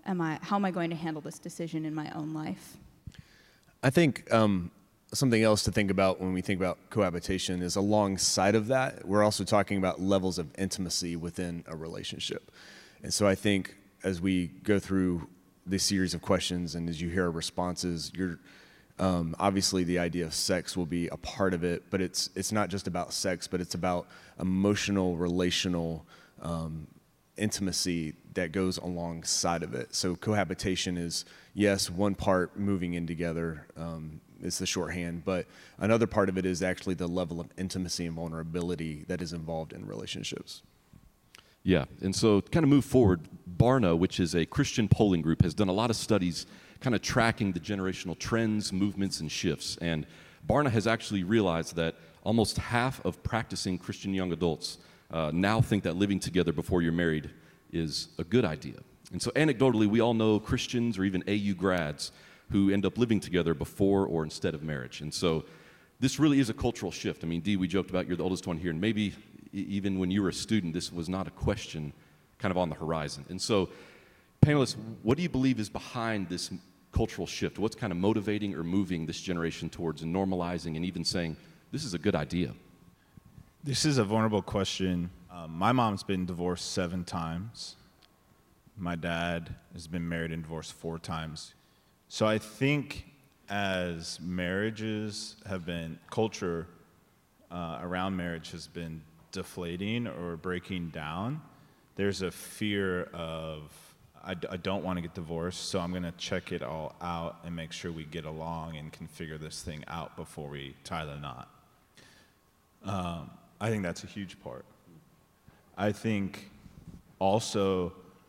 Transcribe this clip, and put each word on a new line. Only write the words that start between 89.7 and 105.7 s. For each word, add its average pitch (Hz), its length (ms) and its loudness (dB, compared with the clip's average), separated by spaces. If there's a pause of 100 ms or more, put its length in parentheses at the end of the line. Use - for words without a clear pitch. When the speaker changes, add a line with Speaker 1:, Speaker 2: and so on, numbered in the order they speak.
Speaker 4:
has 82 160 -14
been 85 180 -4
married 82 240 -2
and 82 120 -6
divorced 78 320 -10
four 82 240 -8
times. 80 560 -10 (520)
So - 200 0
I 110 120 4
think - 680 -2 (420)
as 90 720 -4
marriages 104 1160 -4 (100)
have 95 200 -6
been, 82 320 -6 (120)
culture, 90 580 -2 (800)
uh, 85 300 -8
around 90 340 -2
marriage 85 380 -6
has 80 160 -12
been 80 340 -10 (300)
deflating 95 760 -4
or 85 300 -8
breaking 90 540 -6
down, 85 500 -6 (560)
there's 98 260 0
a 90 80 -2
fear 98 720 -2 (100)
of, 80 480 -8 (600)
"I 92 120 -8
d-, 85 140 -8
I 92 100 -8
don't 95 260 -4
wanna 90 160 -4
get 85 140 -10
divorced, 85 560 -6